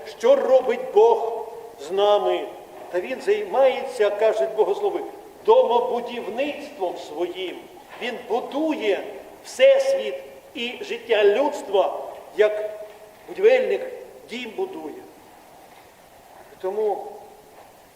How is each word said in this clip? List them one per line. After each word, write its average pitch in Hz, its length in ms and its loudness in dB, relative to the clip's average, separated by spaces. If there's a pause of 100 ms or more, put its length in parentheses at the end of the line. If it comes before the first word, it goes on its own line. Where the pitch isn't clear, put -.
(180)
що 262 180 6
робить 254 580 2
Бог 220 540 4 (320)
з 143 100 -12
нами, 190 580 2 (420)
та 180 100 -2
Він 240 200 -8
займається, 214 920 2
кажуть 220 460 0
богослови, 196 440 0 (460)
домобудівництвом 240 1500 0
своїм. 170 600 -8 (440)
Він 233 160 -6 (100)
будує 240 760 -2 (400)
всесвіт 269 680 4 (400)
і 240 260 -8
життя 226 440 0
людства, 202 760 2 (340)
як 214 340 0 (580)
будівельник 202 540 2 (480)
дім 233 260 -10
будує. 160 460 -8 (1600)
Тому 202 460 -4 (880)